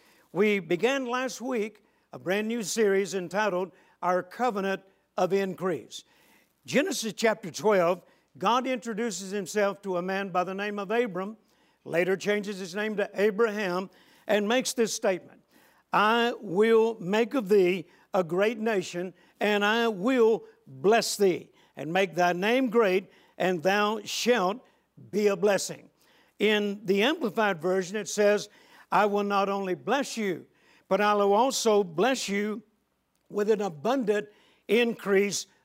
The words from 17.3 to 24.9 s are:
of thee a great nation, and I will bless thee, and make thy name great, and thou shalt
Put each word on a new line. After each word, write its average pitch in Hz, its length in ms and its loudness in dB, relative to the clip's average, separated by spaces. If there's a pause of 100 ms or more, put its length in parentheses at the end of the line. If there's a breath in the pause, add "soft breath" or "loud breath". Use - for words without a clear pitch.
of 233 140 -2
thee 185 380 4 (280 soft breath)
a 190 80 2
great 196 360 0
nation, 190 560 -4 (260 soft breath)
and 202 240 2
I 226 240 2
will 220 560 2 (220 loud breath)
bless 165 500 2
thee, 185 340 0 (260 soft breath)
and 143 160 -8
make 180 220 0
thy 175 180 4
name 226 380 0
great, 190 400 2 (260 soft breath)
and 175 260 0
thou 208 420 0
shalt 208 540 0 (520 soft breath)